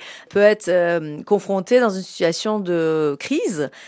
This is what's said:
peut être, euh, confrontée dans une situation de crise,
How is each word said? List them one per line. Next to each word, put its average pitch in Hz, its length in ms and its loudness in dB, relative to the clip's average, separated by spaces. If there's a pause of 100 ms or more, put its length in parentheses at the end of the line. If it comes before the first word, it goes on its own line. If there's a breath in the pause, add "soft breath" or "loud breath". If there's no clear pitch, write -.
(300 loud breath)
peut 202 120 2
être, 208 260 4
euh, 170 560 0
confrontée 196 560 2
dans 240 100 4
une 190 140 -6
situation 202 560 -2
de 160 600 0
crise, 254 480 -2 (180 loud breath)